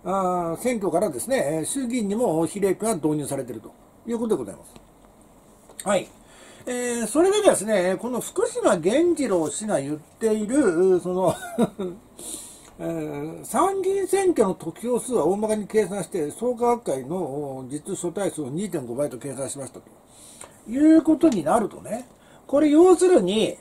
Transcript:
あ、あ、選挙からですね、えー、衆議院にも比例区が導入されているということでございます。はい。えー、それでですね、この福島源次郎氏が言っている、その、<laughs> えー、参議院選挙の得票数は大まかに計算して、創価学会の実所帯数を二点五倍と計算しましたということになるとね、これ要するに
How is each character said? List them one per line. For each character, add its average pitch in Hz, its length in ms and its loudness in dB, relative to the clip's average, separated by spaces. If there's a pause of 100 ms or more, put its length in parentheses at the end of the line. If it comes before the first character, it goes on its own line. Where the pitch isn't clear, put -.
あ、 180 480 0
あ、 - 40 -6
選 240 200 -2
挙 190 120 -2
か 156 80 2
ら 190 120 2
で 123 100 -8
す - 80 -8
ね、 262 80 2
え 160 240 0
ー、 156 60 -4
衆 269 200 -4
議 240 120 -2
院 208 100 -2
に 196 60 -2
も 170 320 2
比 180 120 -8
例 190 160 2
区 208 120 -4
が 226 80 0
導 156 160 0
入 151 160 -2
さ 139 100 -4
れ 135 80 -6
て 120 80 -12
い - 20 -10
る 110 60 -10
と - 120 -20 (340)
い 226 60 -4
う 233 60 -2
こ 226 60 -2
と 214 120 0
で - 0 -
ご 185 80 -6
ざ 95 80 -10
い - 40 -14
ま - 80 -20
す。 - 1200 -18
は 202 80 2
い。 180 120 -2 (580)
え 240 380 -4
ー、 - 20 -4
そ 294 140 0
れ 381 100 6
で 427 120 2
で 311 140 8
す 196 100 -6
ね、 190 340 2
こ 226 80 -6
の 247 120 -4
福 - 280 -4
島 370 300 2
源 285 380 2
次 277 120 -2
郎 165 220 0
氏 214 160 -10
が 180 140 0
言 143 160 -6
っ - 20 -14
て - 340 -4
い 214 140 -2
る、 190 540 2
そ 165 100 -6
の、 160 240 2 (680)
<laughs> - 800 -18
え - 20 -8
ー、 156 600 -8
参 381 380 0
議 370 80 -2
院 392 180 -2
選 381 220 2
挙 226 180 2
の 180 60 -2
得 - 260 -10
票 240 180 -2
数 254 160 -6
は 156 120 2
大 185 100 2
ま 214 120 -2
か 214 80 0
に 208 100 -6
計 214 200 2
算 190 160 -6
し - 40 -6
て、 151 240 -4
創 247 240 -4
価 233 140 -2
学 233 160 0
会 135 200 -4
の 139 640 -6
実 147 280 -8
所 175 120 -6
帯 175 220 -4
数 151 120 -10
を 139 60 -6
二 175 220 -6
点 151 160 -6
五 117 80 -8
倍 143 160 -2
と 123 80 -14
計 135 160 -10
算 127 160 -8
し - 80 -10
ま 135 80 -12
し 123 60 -18
た - 80 -18
と - 100 -20 (800)
い 302 260 6
う 320 60 8
こ 311 140 4
と 330 120 6
に 196 160 2
な 175 160 4
る 202 80 -2
と - 140 -14
ね、 240 260 -10 (380)
こ 277 140 2
れ 302 100 4
要 349 260 8
す 370 100 2
る 359 140 6
に 190 400 0